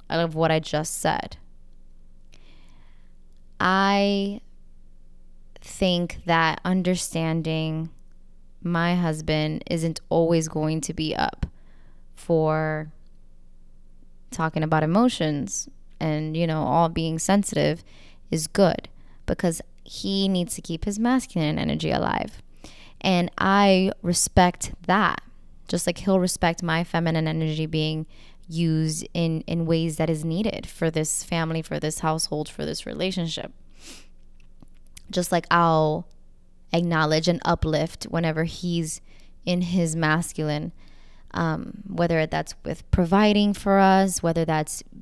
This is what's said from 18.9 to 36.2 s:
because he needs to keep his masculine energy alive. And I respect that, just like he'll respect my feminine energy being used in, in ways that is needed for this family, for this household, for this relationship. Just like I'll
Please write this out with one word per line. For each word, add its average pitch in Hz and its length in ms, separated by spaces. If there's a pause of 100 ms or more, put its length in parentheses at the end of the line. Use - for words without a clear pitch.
because 170 340 (240)
he 196 440
needs 180 260
to - 80
keep 165 220
his 208 140
masculine 214 600
energy 151 320
alive. - 520 (580)
And 175 380
I 196 540 (100)
respect - 680 (140)
that, 185 360 (460)
just 175 180
like 175 120
he'll 190 220
respect 180 420
my 165 220
feminine 165 440
energy 156 380
being 156 400 (420)
used 160 680
in, 165 280
in 170 240
ways 160 300
that 160 140
is 156 140
needed 175 420
for - 240
this 160 320
family, 160 400
for 151 160
this 151 220
household, 156 480
for - 160
this 156 220
relationship. 175 680 (1600)
Just 180 220
like 170 180
I'll 165 560 (640)